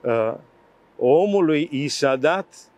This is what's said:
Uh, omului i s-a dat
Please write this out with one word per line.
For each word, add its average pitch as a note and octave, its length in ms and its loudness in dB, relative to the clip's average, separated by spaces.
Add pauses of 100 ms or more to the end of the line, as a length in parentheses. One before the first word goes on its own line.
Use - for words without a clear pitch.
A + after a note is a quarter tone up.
Uh, A#2 320 -2 (640)
omului E3 720 2
i C#3+ 160 -4
s-a C3+ 280 0
dat D#3+ 400 -2 (220)